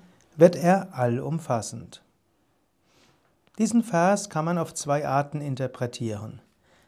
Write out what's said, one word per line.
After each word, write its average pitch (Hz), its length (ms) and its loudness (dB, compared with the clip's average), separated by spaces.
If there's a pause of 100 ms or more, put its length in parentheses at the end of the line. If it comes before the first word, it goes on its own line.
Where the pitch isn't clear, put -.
(380)
wird 175 180 8
er 190 420 0
allumfassend.“ 123 1040 -4 (1600)
Diesen 220 260 2
Vers 196 460 2
kann 160 160 -4
man 175 120 0
auf 160 160 -4
zwei 147 320 -2
Arten 143 360 -2
interpretieren. 120 1000 -6 (460)